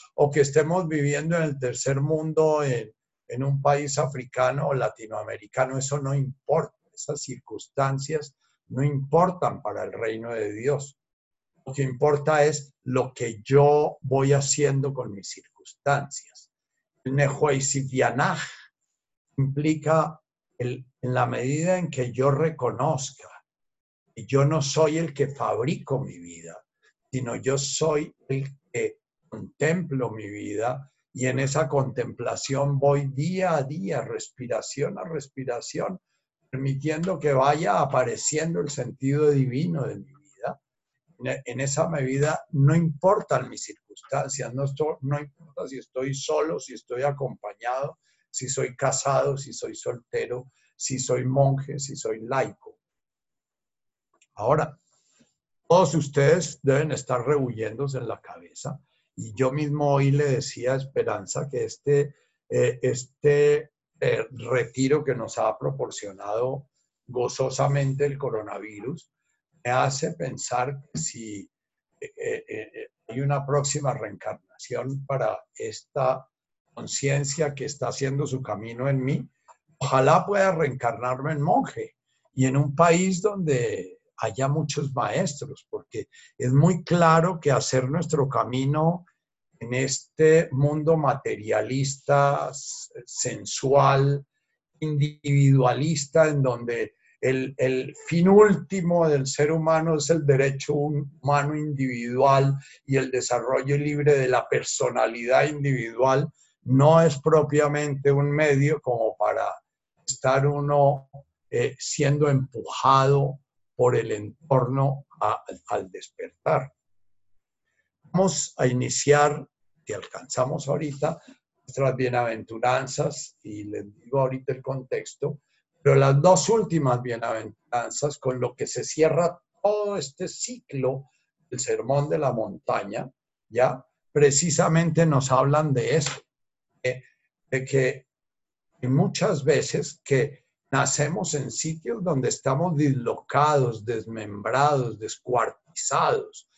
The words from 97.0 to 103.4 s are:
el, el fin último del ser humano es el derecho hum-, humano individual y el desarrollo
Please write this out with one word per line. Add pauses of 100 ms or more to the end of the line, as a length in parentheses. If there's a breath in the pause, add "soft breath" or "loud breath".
el,
el (140)
fin
último
del
ser
humano
es
el
derecho
hum-,
humano
individual (280 loud breath)
y
el
desarrollo